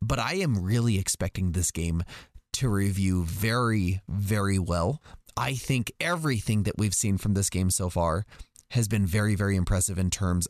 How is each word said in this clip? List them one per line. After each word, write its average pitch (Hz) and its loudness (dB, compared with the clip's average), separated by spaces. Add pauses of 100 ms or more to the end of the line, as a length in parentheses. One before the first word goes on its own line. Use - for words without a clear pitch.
but 123 -2
I 123 -2
am 147 0
really 113 2
expecting 90 -2
this 87 0
game 85 -2 (500)
to 131 -2
review 98 2
very, 101 0
very 101 0
well. 87 0 (360)
I 131 -2
think 123 -2 (100)
everything 135 0
that 104 -2
we've 104 0
seen 101 0
from 104 0
this 98 2
game 92 0
so 92 0
far 85 -2 (440)
has 117 0
been 101 2
very, 104 2
very 98 2
impressive 90 0
in 92 0
terms 90 0